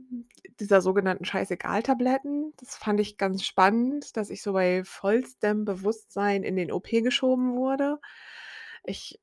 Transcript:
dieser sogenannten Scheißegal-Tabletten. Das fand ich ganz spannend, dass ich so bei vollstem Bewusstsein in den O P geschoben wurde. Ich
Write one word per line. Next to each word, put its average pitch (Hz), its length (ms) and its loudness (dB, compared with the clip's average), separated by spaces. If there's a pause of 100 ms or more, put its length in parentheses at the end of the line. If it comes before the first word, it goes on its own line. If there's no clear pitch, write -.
(600)
dieser 202 220 6
sogenannten 190 440 2
Scheißegal-Tabletten. 254 1300 -2
Das - 180 -18
fand 208 240 0
ich 208 180 -4
ganz 190 260 -2
spannend, 233 760 2
dass 208 140 -4
ich 196 100 -10
so 202 120 -4
bei 185 300 2
vollstem 214 840 0
Bewusstsein 202 760 -2
in 185 120 -2
den 180 160 -2
O - 80 -2
P 226 220 0
geschoben 254 540 2
wurde. 269 440 0 (840)
Ich - 400 -10